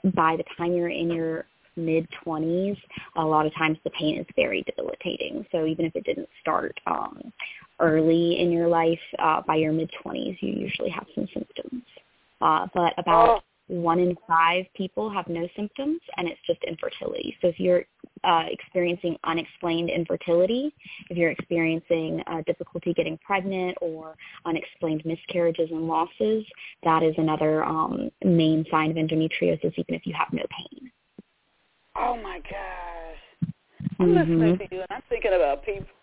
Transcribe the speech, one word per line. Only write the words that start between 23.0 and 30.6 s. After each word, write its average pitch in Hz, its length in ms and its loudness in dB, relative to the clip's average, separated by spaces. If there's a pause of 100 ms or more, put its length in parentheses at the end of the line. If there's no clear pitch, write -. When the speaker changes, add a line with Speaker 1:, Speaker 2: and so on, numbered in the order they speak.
Speaker 1:
pregnant 185 600 -4
or 160 360 -8 (300)
unexplained 160 600 -4
miscarriages 165 680 0
and 160 160 -4
losses, 214 580 0 (380)
that 160 200 4
is 160 140 4
another, 156 460 2
um, - 460 -2 (140)
main 160 480 6
sign 156 200 2
of 165 60 -2
endometriosis, 160 800 0
even 170 160 -4
if 170 140 -6
you 170 60 -6
have 160 200 -4
no 165 160 -4
pain. - 420 -16 (1040)